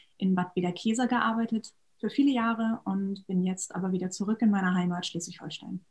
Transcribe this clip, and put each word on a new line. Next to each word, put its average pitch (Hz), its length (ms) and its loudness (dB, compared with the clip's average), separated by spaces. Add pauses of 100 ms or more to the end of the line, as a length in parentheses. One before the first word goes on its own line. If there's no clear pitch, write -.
(160)
in 190 180 2
Bad 180 200 0
Bederkesa 220 520 0
gearbeitet 226 680 0 (260)
für 220 100 -4
viele 285 220 4
Jahre 226 540 0
und 196 420 -2
bin 185 180 2
jetzt 185 300 -4
aber 185 180 -2
wieder 185 180 -2
zurück 208 300 -2
in 226 100 6
meiner 185 240 4
Heimat 175 320 0
Schleswig-Holstein. - 840 -10